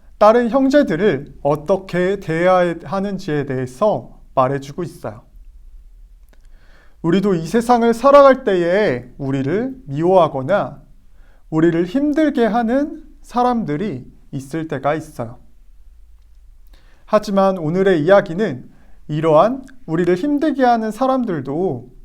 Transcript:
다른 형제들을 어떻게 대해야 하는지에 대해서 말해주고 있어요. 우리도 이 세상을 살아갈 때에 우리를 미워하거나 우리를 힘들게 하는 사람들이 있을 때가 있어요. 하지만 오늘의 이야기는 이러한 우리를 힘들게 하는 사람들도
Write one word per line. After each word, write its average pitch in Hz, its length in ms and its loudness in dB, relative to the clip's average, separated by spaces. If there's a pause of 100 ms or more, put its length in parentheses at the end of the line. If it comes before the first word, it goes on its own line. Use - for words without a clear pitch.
(180)
다른 226 320 4
형제들을 214 920 0
어떻게 175 800 -2
대해야 175 640 0
하는지에 180 640 -4
대해서 131 760 -4 (140)
말해주고 139 480 -2
있어요. 113 400 -12 (1800)
우리도 185 320 2
이 165 140 -4
세상을 233 460 2
살아갈 277 500 6
때에 175 760 0
우리를 143 680 -4
미워하거나 156 960 0 (640)
우리를 165 360 2
힘들게 285 600 0
하는 240 580 -2 (200)
사람들이 220 880 -4 (200)
있을 156 360 -8
때가 143 260 -4
있어요. 127 460 -10 (1700)
하지만 196 520 0
오늘의 175 460 0
이야기는 185 640 0 (380)
이러한 160 580 2 (200)
우리를 175 300 -2
힘들게 277 480 -2
하는 226 280 2
사람들도 180 1000 -4 (160)